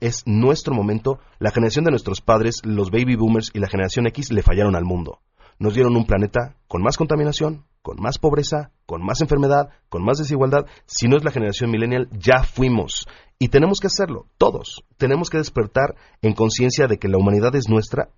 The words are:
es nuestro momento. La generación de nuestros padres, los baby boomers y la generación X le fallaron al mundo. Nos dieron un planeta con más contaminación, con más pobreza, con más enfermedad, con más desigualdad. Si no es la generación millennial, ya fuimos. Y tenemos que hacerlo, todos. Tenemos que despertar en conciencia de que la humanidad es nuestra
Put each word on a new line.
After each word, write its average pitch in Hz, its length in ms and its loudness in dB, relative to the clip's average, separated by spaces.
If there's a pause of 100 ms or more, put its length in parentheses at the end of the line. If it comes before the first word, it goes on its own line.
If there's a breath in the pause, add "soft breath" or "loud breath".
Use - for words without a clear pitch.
es 117 260 -4
nuestro 131 480 2
momento. 110 440 -2 (200 soft breath)
La 107 120 -2
generación 117 360 0
de 165 40 4
nuestros 104 300 -4
padres, 113 420 2
los 101 280 -2
baby 123 260 0
boomers 110 380 0
y 107 40 -6
la 98 100 -2
generación 98 400 -2
X 139 220 -8
le 104 120 0
fallaron 98 340 4
al 87 80 -2
mundo. 90 360 -6 (380 soft breath)
Nos 104 160 -2
dieron 123 220 2
un 117 80 2
planeta 110 520 -2 (120)
con 87 140 -4
más 131 160 -2
contaminación, 151 680 -2 (160)
con - 220 -14
más 117 160 -4
pobreza, 147 540 -2 (140)
con 85 160 -8
más 107 200 -4
enfermedad, 143 480 2 (180 soft breath)
con 87 160 -6
más 127 140 0
desigualdad. 143 480 0 (180 loud breath)
Si - 240 -4
no 135 80 6
es 151 80 0
la 156 60 0
generación 117 400 -4
millennial, 120 400 -2
ya 127 320 4
fuimos. 123 640 -2 (320 loud breath)
Y 123 100 0
tenemos 165 320 4
que 196 60 -4
hacerlo, 185 400 -4 (100)
todos. - 480 -2 (140)
Tenemos 139 320 0
que 160 80 -2
despertar 131 560 -2 (280 soft breath)
en 107 120 2
conciencia 123 520 2
de 107 120 0
que 101 100 -4
la 95 100 2
humanidad 101 360 2
es 127 140 0
nuestra 110 500 0